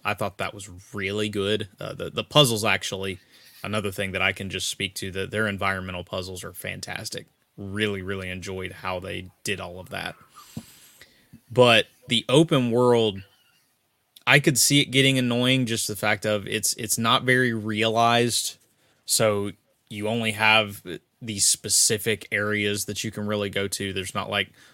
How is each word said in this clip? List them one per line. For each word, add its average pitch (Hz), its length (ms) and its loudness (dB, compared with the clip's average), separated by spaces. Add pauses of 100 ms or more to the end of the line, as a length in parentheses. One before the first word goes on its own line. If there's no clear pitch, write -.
I 104 80 0
thought 101 240 -6
that 95 160 -6
was 104 160 -16 (240)
really 104 360 -2
good. 101 400 -2 (100)
Uh, 101 140 -10
the, - 180 -8
the 113 140 -4
puzzles, 117 400 4
actually, 98 540 -2 (440)
another 101 260 -2
thing 95 220 -4
that 92 100 -2
I 95 120 2
can 95 180 -8
just 90 160 -4
speak 98 280 -6
to, 95 160 -8
that 95 200 -6
their 107 160 0
environmental 92 560 -4
puzzles 92 400 -8
are 92 100 -12
fantastic. - 720 -10 (320)
Really, 101 440 -4
really 95 280 -6
enjoyed 92 440 -8
how 92 260 -8
they 95 320 -10 (140)
did 95 160 -6
all 90 180 -12
of 90 100 -18
that. 87 260 -8 (1300)
But 117 380 6 (220)
the 113 180 0
open 135 420 4
world, 113 520 4 (1080)
I 139 140 8
could 139 180 4
see 143 220 6
it - 100 -2
getting 135 260 4
annoying, 123 500 2
just 113 200 -2
the 107 80 -6
fact 107 300 0
of 104 240 0
it's, 107 240 -2
it's - 240 -4
not 113 260 2
very 127 300 2
realized. 113 1040 2 (480)
So 104 460 0 (380)
you 104 200 -6
only 113 240 -2
have 107 500 2 (380)
these 107 260 -2
specific - 800 0
areas 104 560 -2
that 107 200 -6
you 110 60 -8
can 104 140 -8
really 104 240 -2
go 98 200 -4
to. 98 240 -6
There's 92 200 -6
not, 101 160 -4
like, 101 200 -2 (240)